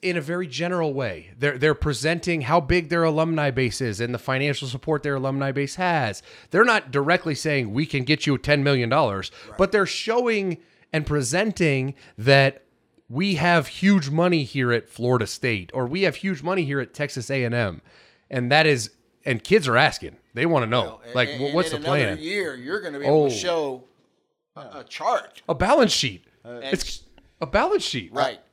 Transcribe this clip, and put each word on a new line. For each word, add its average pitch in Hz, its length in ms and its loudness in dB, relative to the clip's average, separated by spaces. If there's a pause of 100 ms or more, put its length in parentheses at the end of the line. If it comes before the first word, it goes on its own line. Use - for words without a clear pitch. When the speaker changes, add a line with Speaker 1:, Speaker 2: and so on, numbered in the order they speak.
Speaker 1:
in 175 160 -2
a 160 40 -2
very 170 260 -4
general 160 460 -2
way. 104 440 -6
They're, 135 200 0
they're 147 180 4
presenting 156 640 -2
how 151 200 2
big 160 280 0
their 170 140 2
alumni 160 480 0
base 123 300 -2
is 107 180 -4
and 120 140 -4
the 117 60 -4
financial 135 480 -2
support 143 360 -4
their 143 120 -2
alumni 135 360 -2
base 139 240 -4
has. 160 480 0 (280)
They're 196 120 6
not 214 280 2
directly 147 440 0
saying, 131 380 -2
"We 147 120 0
can 131 200 -4
get 147 200 0
you 139 120 2
ten 147 260 2
million 131 260 2
dollars," 117 420 0 (180)
Speaker 2:
Right. - 80 -18
Speaker 1:
but 196 140 2
they're 202 140 2
showing 220 720 -2 (340)
and 156 140 -2
presenting 143 880 0 (240)
that 135 460 4 (460)
we 180 260 0
have 165 320 2
huge 180 420 2
money 165 340 2
here 123 280 0
at 117 180 0
Florida 120 380 2
State, 104 460 -4
or 127 120 -2
we 160 180 -4
have 170 120 2
huge 185 260 -4
money 175 220 0
here 139 160 -2
at 123 160 -6
Texas 143 340 -6
A 135 140 0
and 117 100 0
M. 101 280 -2 (480)
And 123 220 -2
that 156 140 6
is, 123 240 0 (360)
and 123 180 -2
kids 180 240 4
are 117 100 4
asking. 127 380 0 (180)
They 131 140 0
wanna 143 180 2
know, 117 180 2
Speaker 2:
Well, - 180 -10 (120)
Speaker 1:
like, 123 160 0
Speaker 2:
and, 143 100 -8
Speaker 1:
wh-, 135 60 -2
Speaker 2:
and 143 80 -4
Speaker 1:
what's 165 200 0
Speaker 2:
in - 80 -4
Speaker 1:
the 156 60 -6
plan? 143 200 2
Speaker 2:
another 90 140 -4
year, 170 340 -4
you're 147 260 -8
gonna 156 160 -10
be 143 80 -6
able 143 240 4
to 117 60 -2
Speaker 1:
Oh. - 20 -6
Speaker 2:
show 147 460 -4 (720)
a, 131 240 -16
a 120 80 -16
chart. - 600 -4
Speaker 1:
A 170 60 -2
balance 214 380 4
sheet. 104 340 -4 (180)
Speaker 3:
Uh, 120 200 -16
Speaker 2:
And 135 100 -4
Speaker 1:
It's - 300 -6 (360)
a 160 60 -6
balance 302 380 0
sheet. - 280 -8
Speaker 2:
Right. 127 280 -2 (140)